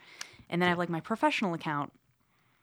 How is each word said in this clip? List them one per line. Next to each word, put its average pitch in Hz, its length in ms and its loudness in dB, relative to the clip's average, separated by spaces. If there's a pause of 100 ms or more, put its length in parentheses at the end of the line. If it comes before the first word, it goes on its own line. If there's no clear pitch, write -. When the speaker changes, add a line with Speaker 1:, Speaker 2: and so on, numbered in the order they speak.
(500)
Speaker 1:
And 175 100 0
then 180 60 4
I 180 40 4
have, 170 60 2
Speaker 2:
Yeah. 175 40 -2
Speaker 1:
like, 170 100 0
my 160 100 -2
professional 226 540 0
account 147 360 -2 (720)